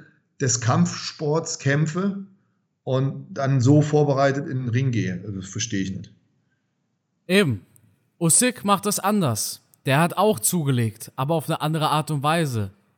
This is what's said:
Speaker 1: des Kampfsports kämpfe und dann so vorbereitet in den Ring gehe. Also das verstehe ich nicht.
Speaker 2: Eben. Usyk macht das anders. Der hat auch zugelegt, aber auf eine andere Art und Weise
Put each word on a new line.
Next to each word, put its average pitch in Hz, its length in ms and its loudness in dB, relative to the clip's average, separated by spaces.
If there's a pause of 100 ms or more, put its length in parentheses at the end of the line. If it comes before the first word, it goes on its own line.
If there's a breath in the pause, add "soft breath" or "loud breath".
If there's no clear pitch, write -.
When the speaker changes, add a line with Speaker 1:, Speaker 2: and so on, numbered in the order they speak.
(400 loud breath)
Speaker 1:
des 120 200 0
Kampfsports 160 960 -2
kämpfe 180 680 -2 (600)
und 135 500 -2
dann 135 260 0
so 143 220 6
vorbereitet 139 680 2
in 131 140 -4
den 123 80 -4
Ring 131 200 0
gehe. 92 340 -2
Also 101 160 -8
das 90 80 -12
verstehe - 340 -4
ich 95 120 -4
nicht. - 180 -14 (1160)
Speaker 2:
Eben. 165 360 2 (540)
Usyk 175 460 2
macht 202 220 2
das 208 120 -2
anders. 180 640 -2 (220)
Der 135 160 2
hat 139 160 0
auch 202 220 2
zugelegt, 135 760 -2
aber 139 180 -2
auf 156 140 -2
eine 160 120 -2
andere 156 300 0
Art 151 200 0
und 143 120 -2
Weise 139 480 0 (280)